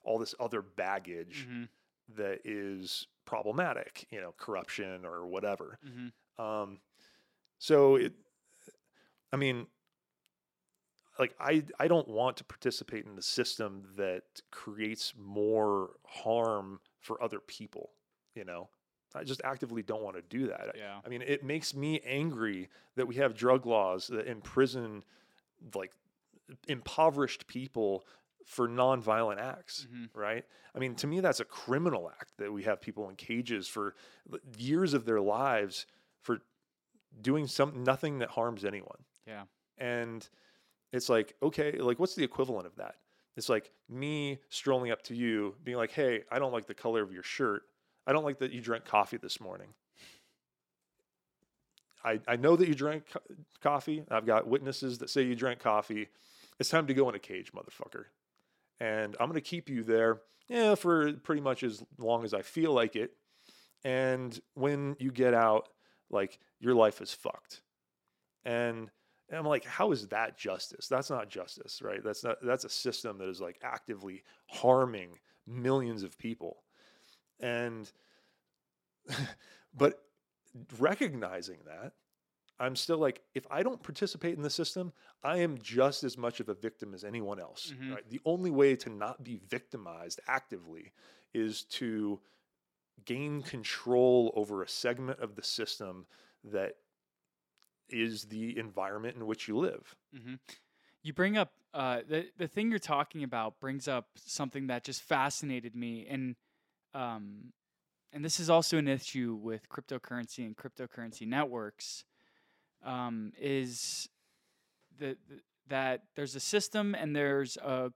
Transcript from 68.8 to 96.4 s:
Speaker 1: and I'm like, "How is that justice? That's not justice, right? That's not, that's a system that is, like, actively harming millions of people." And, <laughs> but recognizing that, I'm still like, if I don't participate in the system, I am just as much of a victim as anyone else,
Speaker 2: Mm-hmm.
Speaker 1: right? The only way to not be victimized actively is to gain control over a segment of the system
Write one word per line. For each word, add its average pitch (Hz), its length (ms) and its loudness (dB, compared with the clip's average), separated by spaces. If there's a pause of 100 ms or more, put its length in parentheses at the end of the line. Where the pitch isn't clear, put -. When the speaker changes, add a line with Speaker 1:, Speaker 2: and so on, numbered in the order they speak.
Speaker 1:
and 156 100 -8
I'm 156 60 -4
like, 151 200 2
"How 196 260 2
is 107 180 0
that 107 280 -2
justice? - 500 -6
That's 135 220 0
not 120 200 -4
justice, - 520 -12
right? 101 220 -6
That's 107 200 -4
not, 113 180 -2
that's 127 240 0
a - 40 -10
system 113 480 -4
that 95 100 -6
is, 92 140 -6
like, 90 220 -8
actively 98 600 -10 (240)
harming 120 720 4 (260)
millions 120 580 0
of 92 140 -10
people." 113 460 -8 (760)
And, 120 520 -4 (1160)
<laughs> 135 60 -8 (640)
but 139 280 4 (760)
recognizing 113 840 0
that, 85 280 -14 (680)
I'm 131 160 -2
still 165 220 0
like, 143 240 2 (140)
if 131 160 -6
I 156 100 0
don't 247 220 -2
participate 170 520 -4
in 147 60 -6
the 143 80 -2
system, 170 420 -4 (320)
I 156 140 0
am 160 220 0
just 123 440 4
as 123 140 -4
much 120 220 -4
of 110 100 -6
a 101 60 -4
victim 104 380 -8
as 90 100 -14
anyone 101 360 -6
else, - 360 -12
Speaker 2:
Mm-hmm. 131 180 -10
Speaker 1:
right? 107 160 -12
The 127 160 -8
only 180 240 2
way 139 280 8
to - 120 -8
not 107 340 -6
be 120 240 -10
victimized 87 800 -10
actively 87 640 -6 (420)
is 110 300 -2
to 107 560 -4 (840)
gain 143 380 -4
control 123 920 4
over 104 280 -2
a - 40 -8
segment 127 520 -4
of 107 160 -8
the 107 80 -12
system 95 640 -6 (360)